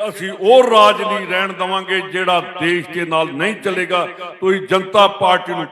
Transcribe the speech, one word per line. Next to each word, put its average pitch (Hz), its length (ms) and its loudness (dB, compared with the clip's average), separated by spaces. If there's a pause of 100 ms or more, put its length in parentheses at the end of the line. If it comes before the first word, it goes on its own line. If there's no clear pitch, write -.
ਅਸੀਂ - 220 -10
ਉਹ 233 400 4
ਰਾਜ 208 320 6
ਨਹੀਂ 208 240 -4
ਰਹਿਣ 190 260 -2
ਦੇਵਾਂਗੇ 185 500 -4
ਜਿਹੜਾ 180 380 0 (200)
ਦੇਸ਼ 170 300 -2
ਦੇ 170 160 -6
ਨਾਲ 160 260 -2
ਨਹੀਂ 180 240 -2
ਚੱਲੇਗਾ। 180 500 -2 (340)
ਤੁਸੀਂ 190 280 0
ਜਨਤਾ 190 380 2 (100)
ਪਾਰਟੀ 180 360 0
ਨੂੰ 170 200 -6